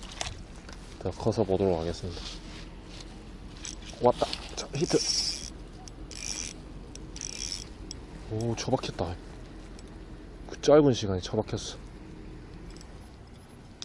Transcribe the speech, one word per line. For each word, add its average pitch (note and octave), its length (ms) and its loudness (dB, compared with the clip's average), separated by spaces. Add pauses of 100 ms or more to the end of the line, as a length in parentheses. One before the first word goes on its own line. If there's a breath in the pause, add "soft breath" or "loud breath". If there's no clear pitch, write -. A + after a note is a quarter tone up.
(1000)
더 F#2+ 100 0
커서 A2 340 4
보도록 F#2+ 360 8
하겠습니다. E2+ 400 -2 (1800)
왔다. A#2+ 240 8 (300)
자, - 180 -4
히트. D3+ 220 6 (3250)
오, A2+ 220 2
처박혔다. F#2+ 600 0 (1300)
그 - 120 -10
짧은 C#3+ 320 12
시간에 G2 280 2
처박혔어. - 560 0 (2000)